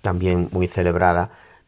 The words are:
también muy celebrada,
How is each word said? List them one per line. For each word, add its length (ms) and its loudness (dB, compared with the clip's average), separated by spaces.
también 500 0
muy 160 -2
celebrada, 600 0